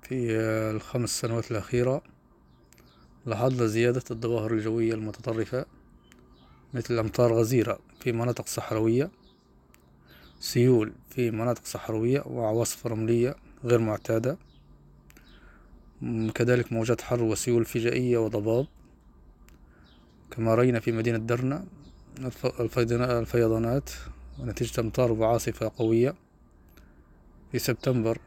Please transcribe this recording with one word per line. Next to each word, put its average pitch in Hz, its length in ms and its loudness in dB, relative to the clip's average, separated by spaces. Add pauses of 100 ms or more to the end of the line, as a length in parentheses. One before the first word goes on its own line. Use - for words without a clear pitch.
في، 120 340 -2
آه، 110 340 0
الخمس 110 500 -4
سنوات 117 300 -4
الأخيرة 123 520 0 (1200)
لاحظنا 120 400 0
زيادة 120 440 2
الظواهر 113 420 -2
الجوية 113 420 0
المتطرفة، 110 720 -6 (1080)
مثل 120 240 -2
أمطار 117 340 4
غزيرة 113 460 4 (220)
في 123 120 -2
مناطق 117 340 -2
صحراوية، 113 640 0 (1300)
سيول 120 520 4 (180)
في 120 200 -2
مناطق 113 340 -2
صحراوية، 117 640 -2
وعواصف 117 600 -2
رملية 117 500 0 (280)
غير 120 140 4
معتادة. 113 600 0 (1600)
م، 113 300 -2
كذلك 120 420 2
موجات 113 280 0
حر 120 220 -2
وسيول 117 420 2
فجائية 120 540 0
وضباب. 113 480 0 (1600)
كما 113 240 2
رأينا 120 260 4
في 117 120 -2
مدينة 113 260 0
درنا 127 480 -2 (520)
الف-، 127 420 -6
الفيضنا-، 120 500 0
الفيضانات 117 800 0 (500)
نتيجة 120 400 -4
أمطار 117 320 2
وعاصفة 113 640 0
قوية 117 380 4 (1400)
في 127 60 -2
سبتمبر 117 680 0